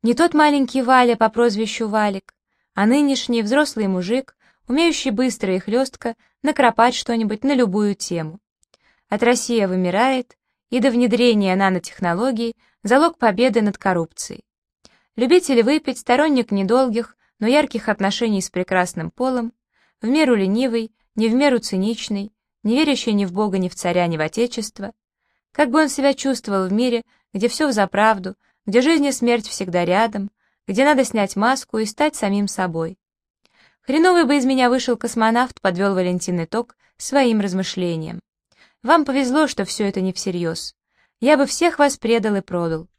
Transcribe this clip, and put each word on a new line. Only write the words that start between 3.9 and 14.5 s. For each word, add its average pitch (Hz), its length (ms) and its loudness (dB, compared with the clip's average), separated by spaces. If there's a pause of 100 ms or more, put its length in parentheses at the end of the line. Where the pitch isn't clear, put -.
умеющий 302 440 0
быстро 208 440 -2
и 185 40 -2
хлёстко 233 560 -4 (280)
накропать 247 520 2
что-нибудь 220 480 -4
на 277 100 0
любую 208 420 0
тему. 165 440 -8 (680)
От 208 140 -2
«Россия 240 440 2
вымирает» 190 680 0 (320)
и 240 100 -2
до 254 100 4
внедрения 226 680 2
нанотехнологий 196 1000 -2 (280)
залог 294 340 2
победы 226 440 2
над 208 160 -2
коррупцией. - 680 -6 (720)